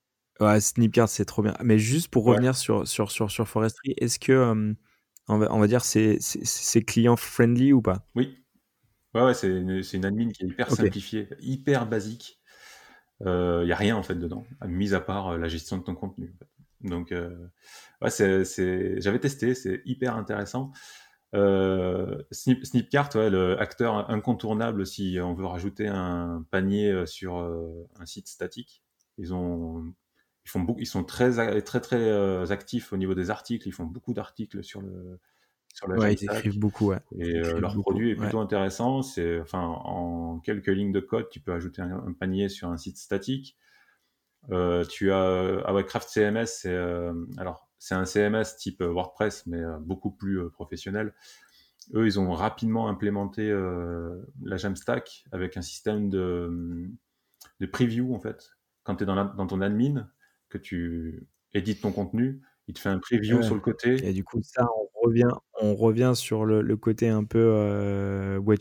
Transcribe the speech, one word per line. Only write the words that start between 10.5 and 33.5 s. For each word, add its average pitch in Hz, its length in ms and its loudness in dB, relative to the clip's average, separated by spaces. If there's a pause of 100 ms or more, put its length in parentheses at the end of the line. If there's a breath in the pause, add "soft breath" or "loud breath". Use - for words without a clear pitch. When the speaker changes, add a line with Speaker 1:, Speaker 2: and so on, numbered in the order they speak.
Speaker 1:
Ok. 117 60 2
Speaker 2:
simplifiée, 104 520 0 (120)
hyper 131 460 0
basique. 110 480 -6 (920 soft breath)
Euh, 90 400 2
y 87 60 2
a 80 40 2
rien, 104 200 2
en 95 80 -4
fait, 95 100 -4
dedans, 87 300 -6 (200)
mis 98 300 0
à 90 60 2
part, 95 300 -4
euh, 85 80 -2
la 85 100 -2
gestion 85 280 -6
de 90 60 -6
ton 87 140 -6
contenu, 95 360 -10
en 87 60 -20
fait. - 500 -18
Donc, 87 220 -6
euh, 87 260 -8 (640 loud breath)
ouais, 113 100 0
c'est, 95 340 4
c'est, 92 560 -2
j'avais 104 180 2
testé, 127 380 0
c'est - 280 -4
hyper 127 300 -4
intéressant. 107 560 -6 (640 loud breath)
Euh, 95 960 2
Snip-, - 340 0
Snipcart, 143 520 0
ouais, 110 120 4
le 92 320 2
acteur 107 480 -2
incontournable 107 800 -2
si 92 340 -4
on 90 140 -2
veut 92 120 -4
rajouter 95 420 -6
un 87 640 -4
panier, 98 400 2
euh, 90 140 -2
sur, 90 320 -8
euh, 85 500 -8 (100)
un 90 80 -18
site - 220 -18
statique. - 560 -12 (320)
Ils 92 180 -8
ont, 85 580 -6 (540)
ils - 20 -18
font 98 120 -4
beaucoup, 98 180 -2
ils - 80 -8
sont 95 160 -4
très 123 380 2
a-, 107 200 0
très, 117 200 -2
très, 123 160 0
euh, 101 540 2
actifs - 420 -6
au 98 40 -4
niveau 95 200 0
des 92 140 -2
articles. 107 360 -6